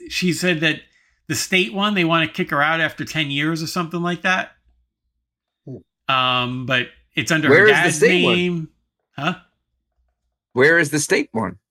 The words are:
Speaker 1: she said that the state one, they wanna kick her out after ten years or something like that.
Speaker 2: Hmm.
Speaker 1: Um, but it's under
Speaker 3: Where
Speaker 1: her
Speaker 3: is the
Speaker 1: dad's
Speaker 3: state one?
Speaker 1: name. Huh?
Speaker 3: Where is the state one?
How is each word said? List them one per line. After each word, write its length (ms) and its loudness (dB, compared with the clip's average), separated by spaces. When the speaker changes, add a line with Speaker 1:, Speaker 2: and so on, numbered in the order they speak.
Speaker 1:
she 240 -2
said 280 -2
that 200 -2
the 80 -4
state 380 -2
one, 200 -2
they 120 2
wanna 220 2
kick 240 -6
her 100 0
out 200 2
after 240 -4
ten 260 -4
years 300 -2
or 60 -6
something 340 -6
like 220 -4
that. 280 -2
Speaker 2:
Hmm. 120 -14
Speaker 1:
Um, 520 -2
but 220 -2
it's 160 -4
under 180 2
Speaker 3:
Where 120 8
Speaker 1:
her 60 6
Speaker 3:
is 40 8
the 120 2
Speaker 1:
dad's 140 0
Speaker 3:
state 260 4
one? 120 2
Speaker 1:
name. 340 -2
Huh? 180 -4
Speaker 3:
Where 260 6
is 120 0
the 80 0
state 320 -2
one? 260 -6